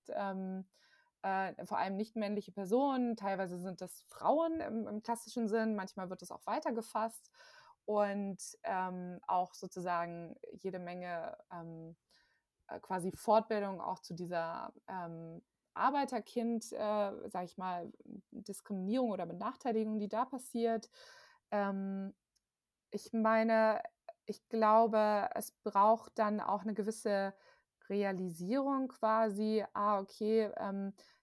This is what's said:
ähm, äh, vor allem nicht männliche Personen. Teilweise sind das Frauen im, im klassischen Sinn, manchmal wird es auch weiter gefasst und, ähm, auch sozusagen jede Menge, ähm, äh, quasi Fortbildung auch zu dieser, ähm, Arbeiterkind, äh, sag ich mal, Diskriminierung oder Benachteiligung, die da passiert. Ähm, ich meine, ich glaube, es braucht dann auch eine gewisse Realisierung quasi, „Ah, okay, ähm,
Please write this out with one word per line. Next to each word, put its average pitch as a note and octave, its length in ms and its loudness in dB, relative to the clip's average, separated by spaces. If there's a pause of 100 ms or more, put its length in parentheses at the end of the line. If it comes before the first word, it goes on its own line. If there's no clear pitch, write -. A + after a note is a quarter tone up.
(160)
ähm, F#3+ 540 -4 (540)
äh, F#3+ 420 -2
vor - 120 -4
allem F#3+ 200 0
nicht G#3+ 180 -4
männliche G#3 380 -2
Personen. A#3+ 640 2
Teilweise F#3+ 420 -2
sind F3+ 220 -8
das - 260 -12
Frauen D#4+ 540 2
im, A3 260 -4
im G#3 160 -6
klassischen A3+ 460 -2
Sinn, A3 260 2
manchmal F#3+ 340 -6
wird F#3 120 -8
es - 100 -14
auch - 140 -14
weiter C#4 260 -2
gefasst A3 580 -4 (560)
und, G3+ 520 0 (260)
ähm, F3+ 640 -4
auch F3+ 260 2
sozusagen E3+ 840 -4 (180)
jede F#3 260 -6
Menge, F3 580 -8 (140)
ähm, E3 460 -12 (680)
äh, - 120 -10
quasi F#3 320 -4
Fortbildung G#3 680 2
auch - 180 -4
zu - 140 -12
dieser, E3+ 600 -4 (140)
ähm, E3 540 -10 (320)
Arbeiterkind, A#3 1000 0
äh, G#3 560 0
sag F3+ 160 -4
ich F3 120 -14
mal, F3+ 340 -4 (400)
Diskriminierung G3+ 800 -2
oder F3+ 140 -2
Benachteiligung, G#3+ 720 -2
die G3+ 100 -4
da A3+ 160 0
passiert. A#3 640 -2 (600)
Ähm, G3 640 -2 (760)
ich - 220 -6
meine, A3 680 6 (440)
ich - 240 -10
glaube, G#3+ 840 6
es - 160 -4 (120)
braucht G#3+ 560 4
dann G#3 220 2
auch G3 220 0
eine G#3+ 100 -2
gewisse G3 600 0 (560)
Realisierung G3 1000 0
quasi, A3 760 2 (100)
„Ah, G#3 260 2
okay, G#3+ 580 2
ähm, G3 360 -4 (300)